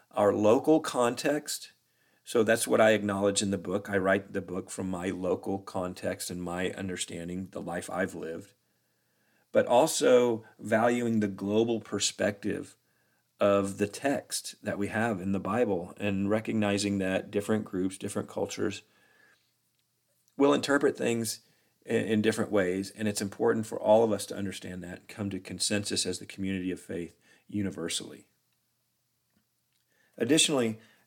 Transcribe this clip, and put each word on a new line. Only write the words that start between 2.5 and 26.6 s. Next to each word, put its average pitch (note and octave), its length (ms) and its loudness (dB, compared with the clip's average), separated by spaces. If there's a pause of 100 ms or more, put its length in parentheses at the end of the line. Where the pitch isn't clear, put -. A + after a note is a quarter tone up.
what A#2 120 4
I A2 100 8
acknowledge G2+ 520 2
in G2 100 0
the F#2+ 60 0
book. F#2 300 -4
I G2+ 80 -2
write F#2+ 360 2
the G2 100 -4
book F#2 280 -8
from F#2+ 200 -6
my F#2 200 -4
local F#2 480 -2
context F#2 720 -6
and F2+ 120 -8
my F2 300 -4
understanding, F2+ 800 -8
the F2 80 -10
life E2+ 280 -8
I've F2+ 260 -4
lived, E2 380 -10 (1000)
but A2 140 6
also B2 800 4 (140)
valuing A2+ 600 2
the G#2 100 2
global G#2+ 520 0
perspective G2 960 -4 (640)
of G2+ 380 2
the G2+ 100 2
text - 720 -4
that F#2+ 160 -4
we G2+ 100 -2
have G#2+ 320 -2
in G2 120 -2
the F#2+ 80 -2
Bible F#2+ 580 -2
and G2+ 320 0
recognizing G#2 680 0
that F#2+ 320 -2
different G#2+ 340 0
groups, F#2+ 320 -4
different - 320 -6
cultures G2 540 -4 (1500)
will C#3 160 6
interpret C#3+ 440 2
things A#2 440 -2 (480)
i-, A#2+ 40 -2
in A2 280 2
different G#2+ 320 0
ways. F#2+ 440 0
And G#2+ 120 -4
it's G#2 140 -4
important A2+ 440 0
for - 140 -8
all A2 240 6
of G#2+ 80 2
us G2+ 140 -2
to - 100 -10
understand F#2 480 -8
that F2+ 140 -12
and - 100 -20
come G2+ 220 -6
to G2 80 -6
consensus G2+ 640 -2
as F#2 140 -4
the G#2 80 -16
community F#2+ 440 -4